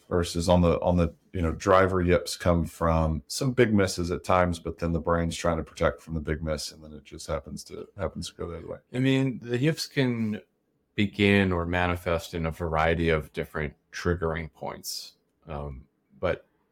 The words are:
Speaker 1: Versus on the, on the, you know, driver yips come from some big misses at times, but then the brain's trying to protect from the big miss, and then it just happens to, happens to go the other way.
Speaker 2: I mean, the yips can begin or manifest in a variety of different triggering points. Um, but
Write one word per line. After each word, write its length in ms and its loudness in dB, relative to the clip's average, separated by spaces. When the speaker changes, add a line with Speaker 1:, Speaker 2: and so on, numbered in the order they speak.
Speaker 1:
Versus 400 0
on 120 6
the, 220 4
on 140 2
the, 160 2
you 100 -4
know, 80 0
driver 500 4
yips 360 2
come 280 2
from 600 0
some 240 -4
big 240 4
misses 380 0
at 100 -6
times, 380 2
but 180 -10
then 140 -2
the 80 -2
brain's 340 0
trying 220 -2
to 80 -6
protect 360 -2
from 140 -12
the 60 -4
big 240 -4
miss, 260 -6
and 100 -20
then 120 -20
it 100 -18
just 240 -18
happens 380 -8
to, 240 -16
happens 300 -8
to 80 -18
go 100 -8
the 120 -12
other 100 -16
way. 100 -12
Speaker 2:
I 60 -2
mean, 420 0
the 160 -4
yips 300 -2
can 520 -2
begin 560 4
or 160 0
manifest 680 -2
in 120 -4
a 60 -2
variety 560 0
of 240 0
different 420 -6
triggering 600 -4
points. 600 -12
Um, 380 -12
but 260 -2